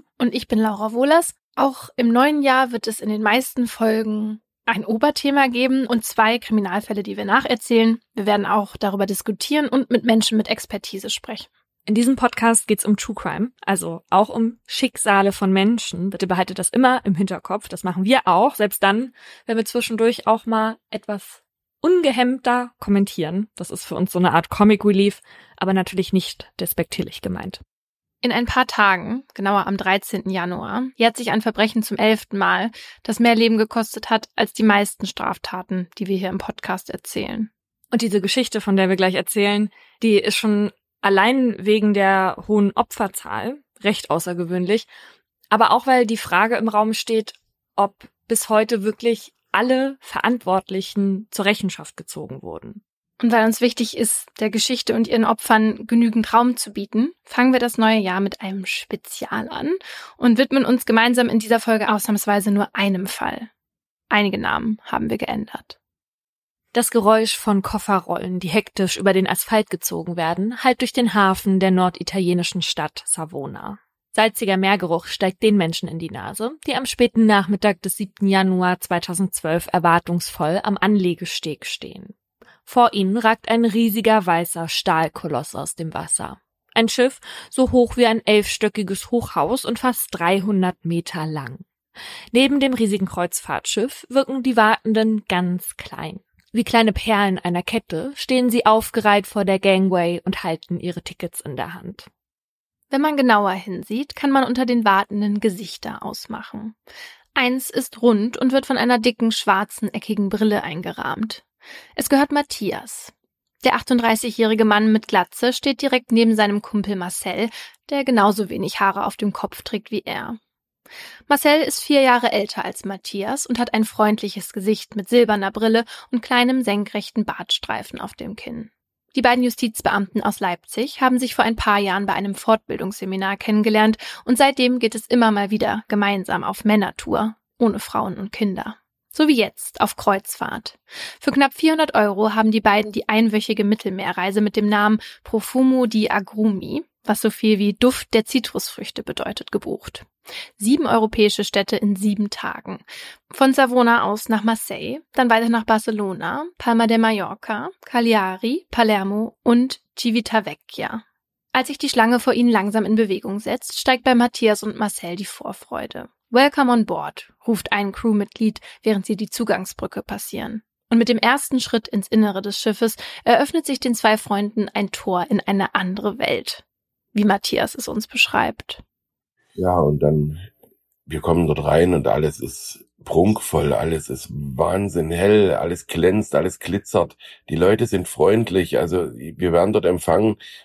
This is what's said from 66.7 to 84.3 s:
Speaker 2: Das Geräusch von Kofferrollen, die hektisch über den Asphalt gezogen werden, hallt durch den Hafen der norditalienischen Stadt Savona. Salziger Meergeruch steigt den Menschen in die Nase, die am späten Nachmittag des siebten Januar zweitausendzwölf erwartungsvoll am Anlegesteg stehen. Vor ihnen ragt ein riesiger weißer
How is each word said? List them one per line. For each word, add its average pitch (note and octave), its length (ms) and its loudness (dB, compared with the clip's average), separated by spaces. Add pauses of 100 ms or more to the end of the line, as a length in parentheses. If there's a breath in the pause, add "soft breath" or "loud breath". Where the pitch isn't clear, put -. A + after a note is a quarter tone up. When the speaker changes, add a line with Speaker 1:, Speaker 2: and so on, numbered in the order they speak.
Speaker 2:
Das A#3 180 0
Geräusch A3 460 4
von G3+ 240 0
Kofferrollen, F#3 800 -2
die F#3 80 -6
hektisch G3 480 -2
über G3 160 2
den F#3 160 2
Asphalt G#3+ 400 0
gezogen E3+ 480 -8
werden, F3+ 480 -4
hallt B3+ 160 2
durch B3 140 -4
den A#3+ 180 2
Hafen F#3+ 480 2
der F#3+ 120 4
norditalienischen F3+ 880 0
Stadt - 420 -6
Savona. D#3+ 760 -10 (360)
Salziger G#3 440 0
Meergeruch F3+ 480 0
steigt - 360 -4
den G#3+ 140 4
Menschen E3 320 0
in D#3+ 100 -10
die E3 120 -10
Nase, G3+ 400 -8 (160)
die C#4+ 80 -2
am C4+ 100 -4
späten A#3 400 2
Nachmittag G3+ 560 2
des - 160 -6
siebten G3 300 -4
Januar F#3 520 2
zweitausendzwölf E3+ 920 -2
erwartungsvoll E3+ 920 0
am G3 140 -2
Anlegesteg F3+ 840 -2
stehen. - 500 -14 (480 soft breath)
Vor - 300 4
ihnen G3 240 0
ragt A3+ 320 0
ein A#3 160 2
riesiger A3 600 2
weißer E3+ 420 -2